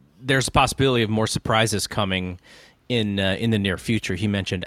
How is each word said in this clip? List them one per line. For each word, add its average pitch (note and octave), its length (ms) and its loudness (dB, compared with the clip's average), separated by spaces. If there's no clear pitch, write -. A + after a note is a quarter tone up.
there's C3 260 2
a - 60 -6
possibility C3 500 2
of G#2+ 80 0
more A2 160 2
surprises A2 640 0
coming F#2 500 -2
in, G#2 300 0
uh, F#2+ 220 2
in A2+ 100 0
the A2 80 2
near F#2+ 180 0
future. G#2+ 380 -2
He G2+ 140 -2
mentioned G2 380 -4